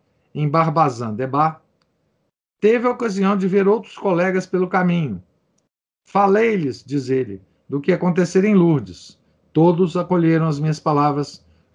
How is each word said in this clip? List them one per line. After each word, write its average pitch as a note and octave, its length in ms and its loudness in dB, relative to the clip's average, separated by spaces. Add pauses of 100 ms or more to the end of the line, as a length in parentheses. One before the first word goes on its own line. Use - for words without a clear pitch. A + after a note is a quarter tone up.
(340)
em D3 140 -2
Barbazan-Debat, C#3+ 1120 -2 (1000)
teve A3+ 260 2
a B3 40 0
ocasião G3+ 460 -2
de F#3+ 120 -2
ver F#3+ 200 2
outros A3+ 280 -2
colegas F#3 500 -2
pelo F#3 220 -2
caminho. F3 540 -2 (840)
"Falei-lhes", G3 760 0
diz B2+ 240 -6
ele, A2 340 -4 (260)
"do C#3+ 120 -6
que F#3 120 0
acontecera F3+ 540 0
em G#3+ 80 2
Lourdes. D3 640 0 (340)
Todos E3+ 440 2
acolheram E3 500 2
as D3 140 -2
minhas D3+ 180 -2
palavras D3 680 -2 (300)